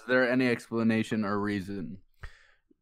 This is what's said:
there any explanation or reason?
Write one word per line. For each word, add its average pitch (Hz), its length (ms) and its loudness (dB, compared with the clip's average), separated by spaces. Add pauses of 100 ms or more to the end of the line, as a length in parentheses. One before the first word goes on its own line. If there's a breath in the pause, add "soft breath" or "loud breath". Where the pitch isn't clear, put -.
there 127 240 4
any 127 160 2
explanation 113 800 0
or 101 160 -2
reason? 101 560 -6 (840 soft breath)